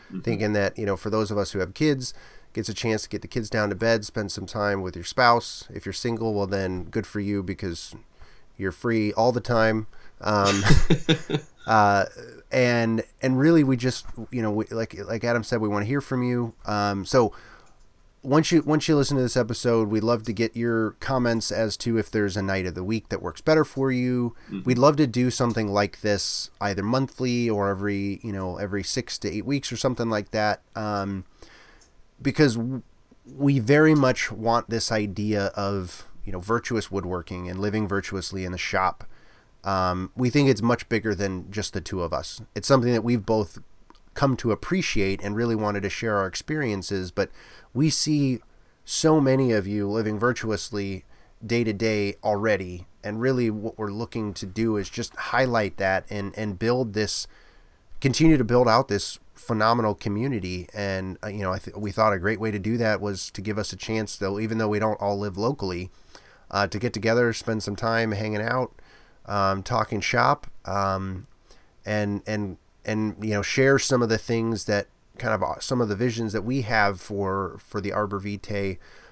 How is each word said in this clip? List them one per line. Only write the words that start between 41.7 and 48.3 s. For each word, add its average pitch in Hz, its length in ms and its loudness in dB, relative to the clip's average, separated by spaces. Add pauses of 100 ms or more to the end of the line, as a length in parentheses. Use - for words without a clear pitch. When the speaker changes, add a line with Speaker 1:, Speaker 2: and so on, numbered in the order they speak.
Speaker 2:
the 95 80 -4
two 90 220 -6
of 80 100 -4
us. - 280 -6 (160)
It's 101 100 -6
something 123 260 4
that 110 120 2
we've 120 200 0
both 110 360 0 (540)
come 135 240 2
to 120 120 0
appreciate 98 720 0
and 101 140 -4
really 117 180 0
wanted 104 300 -2
to 98 60 -2
share 110 260 -2
our 98 100 2
experiences, 98 840 -4
but 98 180 -2 (420)
we 147 160 2
see 143 520 2 (440)